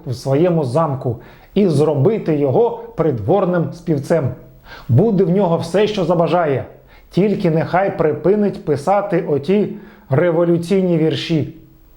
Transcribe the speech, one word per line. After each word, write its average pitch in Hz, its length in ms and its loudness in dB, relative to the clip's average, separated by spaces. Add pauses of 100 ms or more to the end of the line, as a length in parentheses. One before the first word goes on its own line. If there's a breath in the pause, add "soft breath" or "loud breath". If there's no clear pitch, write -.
в 127 80 -6
своєму 156 500 0
замку 131 520 -2 (380 loud breath)
і 202 120 2
зробити 156 720 2
його 143 440 0 (160)
придворним 165 760 0
співцем. 147 560 -2 (600 loud breath)
Буде 190 360 4
в 165 60 0
нього 180 260 2
все, 202 300 0
що 208 180 -2
забажає, 160 600 0 (460 soft breath)
тільки 190 400 0
нехай 175 480 0
припинить 170 640 0
писати 175 640 0
оті 175 400 0 (420 loud breath)
революційні 170 880 2
вірші». 151 580 -2 (400)